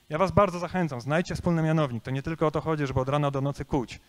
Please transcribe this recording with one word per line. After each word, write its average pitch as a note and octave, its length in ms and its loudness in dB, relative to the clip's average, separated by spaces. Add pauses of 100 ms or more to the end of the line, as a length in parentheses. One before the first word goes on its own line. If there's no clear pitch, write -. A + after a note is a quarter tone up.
Ja D3 80 -4
was F3+ 140 2
bardzo F3+ 280 4
zachęcam, E3 420 -2
znajdźcie D#3 340 0
wspólny E3+ 260 0
mianownik. D#3 420 2
To C3 80 -6
nie C3+ 100 -2
tylko D#3+ 260 0
o D3+ 40 0
to D#3 100 -2
chodzi, D3+ 260 0
żeby C3 120 0
od B2+ 100 0
rana C#3+ 220 2
do C3+ 100 -2
nocy C#3 240 -4
kuć. B2+ 440 -4